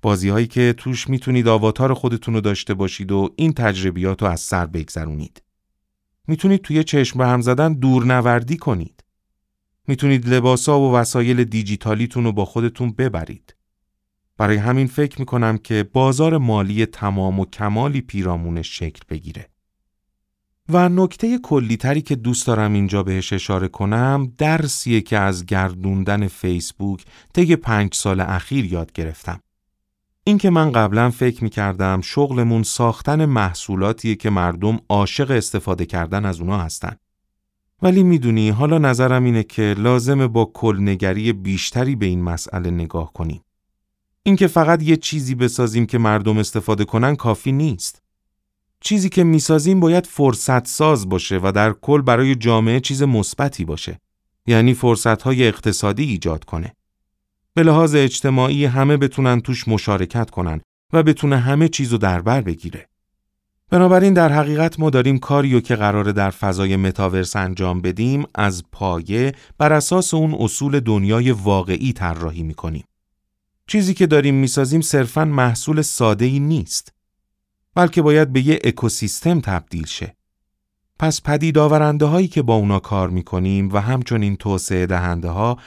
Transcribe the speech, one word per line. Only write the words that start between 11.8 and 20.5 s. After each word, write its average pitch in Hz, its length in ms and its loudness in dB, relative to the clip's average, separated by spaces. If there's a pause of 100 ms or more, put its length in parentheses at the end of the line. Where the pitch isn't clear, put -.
رو 113 80 0
با 101 120 -2
خودتون 117 460 -4
ببرید. 104 640 -6 (840)
برای 104 200 2
همین 127 300 0
فکر 139 340 -4
می‌کنم 113 380 0
که 107 340 -4
بازار 135 460 2
مالی 107 480 0
تمام 98 540 -2
و 92 60 -2
کمالی 117 540 -4
پیرامونش 85 800 -6
شکل 80 320 -10
بگیره. 80 380 -14 (1200)